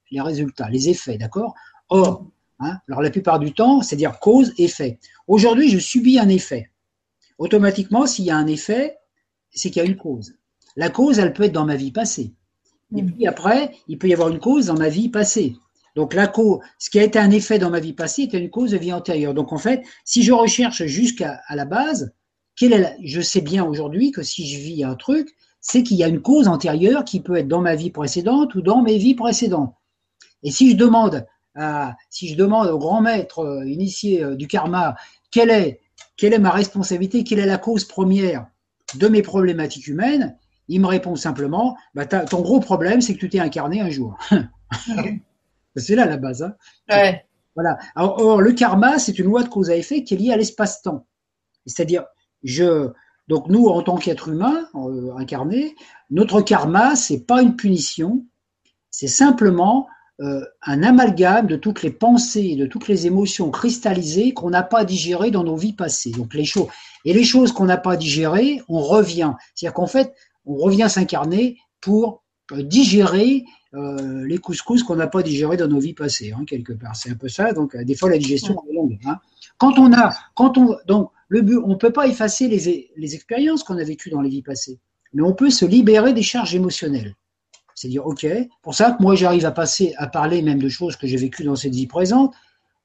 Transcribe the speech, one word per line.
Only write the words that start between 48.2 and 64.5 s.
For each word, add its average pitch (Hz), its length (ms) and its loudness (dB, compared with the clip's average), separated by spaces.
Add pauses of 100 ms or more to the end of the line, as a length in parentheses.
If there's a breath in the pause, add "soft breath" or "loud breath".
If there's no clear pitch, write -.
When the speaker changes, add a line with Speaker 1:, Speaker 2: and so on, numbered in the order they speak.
Speaker 1:
le 233 120 6
karma, 240 460 2
c'est - 200 -4
une 185 60 -2
loi 226 180 2
de 240 60 -6
cause 185 200 -2
à 170 60 0
effet 254 280 -4
qui - 100 -6
est 185 40 0
liée 220 140 0
à 220 60 0
l'espace-temps. 196 680 -4 (600)
C'est-à-dire, 165 400 -4 (380)
je, 147 460 0 (380 soft breath)
donc 151 220 -2
nous, 220 180 4
en 170 140 2
tant 180 160 -2
qu'être 160 320 -6
humain, 269 460 -2
euh, 127 420 -10
incarné, 151 580 -6 (340 soft breath)
notre 190 320 2
karma, 202 540 2
c'est 143 300 -4
pas 247 160 4
une 240 140 4
punition, 196 720 -2 (640)
c'est - 160 -8
simplement, 220 800 4 (340 soft breath)
euh, 139 200 -6 (200)
un 147 220 -2
amalgame 214 640 4
de 160 80 -2
toutes 208 260 -4
les 160 100 -4
pensées, 214 640 0
de 135 120 -2
toutes - 200 -10
les 175 200 0
émotions 190 420 0
cristallisées 196 840 -2
qu'on 175 180 -6